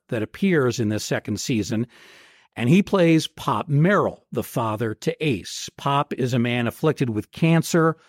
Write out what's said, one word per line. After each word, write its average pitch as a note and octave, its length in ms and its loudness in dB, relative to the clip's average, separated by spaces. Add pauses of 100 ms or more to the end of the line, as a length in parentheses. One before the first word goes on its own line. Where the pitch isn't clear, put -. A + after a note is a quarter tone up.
that A2 140 -4
appears C3+ 580 0
in G#2+ 80 2
this G#2+ 160 -2
second A2 340 -4
season, G#2+ 480 -2 (680)
and A2+ 120 -2
he F3+ 140 6
plays E3 460 2
Pop - 400 -4
Merrill, D3+ 640 2
the A#2 100 -4
father A2 520 -4
to - 300 -6
Ace. A2 520 -6
Pop C#3 380 -2
is B2+ 200 -4
a B2+ 60 2
man A#2+ 260 0
afflicted C#3 440 -2
with G#2 200 -6
cancer, E3 680 2 (120)